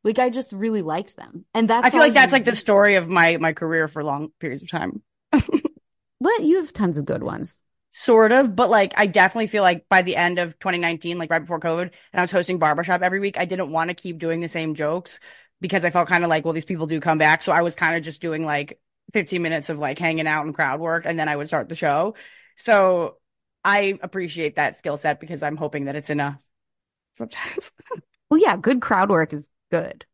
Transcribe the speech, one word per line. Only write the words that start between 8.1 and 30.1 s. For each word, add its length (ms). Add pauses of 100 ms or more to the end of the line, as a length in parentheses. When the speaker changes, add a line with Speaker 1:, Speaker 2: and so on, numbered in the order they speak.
Speaker 2:
of, 200
but, 160
like, 280
I 100
definitely 400
feel 160
like 240
by 140
the 160
end 200
of 220
twenty 200
nineteen, 380
like, 140
right 80
before 220
covid, 220
and 360
I 20
was 80
hosting 300
Barbershop 420
every 200
week, 180
I 60
didn't 260
wanna 220
keep 240
doing 240
the 80
same 260
jokes 420 (440)
because 240
I 60
felt 180
kinda 180
like, 160
"Well, 100
these 120
people 220
do 120
come 180
back." 240
So 120
I 80
was 120
kinda 280
just 200
doing, 220
like, 380 (320)
fifteen 280
minutes 280
of, 100
like, 180
hanging 300
out 180
and 80
crowd 280
work, 240
and 120
then 120
I 80
would 100
start 220
the 60
show. 400 (420)
So 580 (480)
I 400
appreciate 540
that 180
skill 220
set 240
because 200
I'm 140
hoping 300
that 100
it's 140
enough 280 (760)
sometimes. 640
<laughs> 260 (260)
Speaker 1:
Well, 120
yeah, 160
good 240
crowd 280
work 240
is 160 (220)
good. 320 (100)